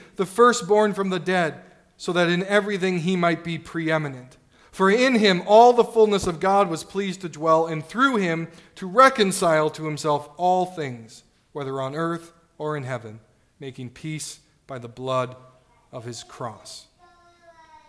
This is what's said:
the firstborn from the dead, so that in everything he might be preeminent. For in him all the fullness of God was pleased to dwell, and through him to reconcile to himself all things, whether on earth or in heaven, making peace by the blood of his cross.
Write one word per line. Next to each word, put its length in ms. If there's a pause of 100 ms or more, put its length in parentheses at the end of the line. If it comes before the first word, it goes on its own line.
(160)
the 80
firstborn 720
from 160
the 80
dead, 420 (380)
so 160
that 160
in 140
everything 560
he 140
might 300
be 140
preeminent. 800 (340)
For 180
in 260
him 300
all 280
the 100
fullness 420
of 140
God 300
was 120
pleased 380
to 80
dwell, 380
and 180
through 320
him 320 (280)
to 100
reconcile 800
to 160
himself 540
all 260
things, 600 (280)
whether 300
on 120
earth 380 (240)
or 180
in 100
heaven, 360 (380)
making 320
peace 500 (260)
by 120
the 100
blood 480 (560)
of 120
his 180
cross. 640 (1040)